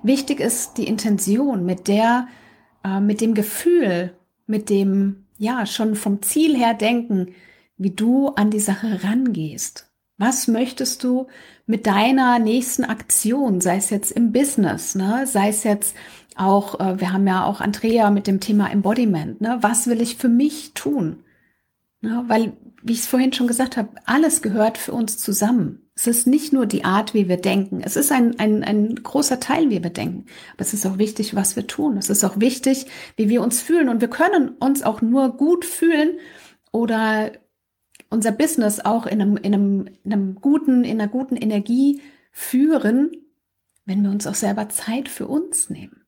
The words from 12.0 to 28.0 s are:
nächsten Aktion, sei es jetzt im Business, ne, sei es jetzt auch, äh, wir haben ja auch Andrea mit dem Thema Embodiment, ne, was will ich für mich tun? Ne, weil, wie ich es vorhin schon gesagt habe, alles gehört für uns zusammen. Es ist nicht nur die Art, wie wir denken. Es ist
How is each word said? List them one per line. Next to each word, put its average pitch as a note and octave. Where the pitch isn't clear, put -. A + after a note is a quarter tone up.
nächsten A#3+
Aktion, G#3+
sei F3+
es G3
jetzt G#3
im A#3
Business, A#3
ne, G#3+
sei G#3
es G#3+
jetzt G#3
auch, G3
äh, F#3+
wir F#3
haben G3
ja F#3
auch G3+
Andrea A3
mit G3+
dem G3
Thema G#3
Embodiment, G3+
ne, A#3
was A3+
will A#3+
ich A#3
für B3+
mich C4+
tun? G3+
Ne, A3+
weil, A3+
wie A#3
ich A#3
es -
vorhin C4
schon A#3+
gesagt B3+
habe, G#3+
alles D4+
gehört G#3+
für -
uns A3+
zusammen. G#3
Es -
ist A#3
nicht C#4+
nur C4
die -
Art, G3+
wie G3+
wir F3+
denken. F#3+
Es -
ist C#4+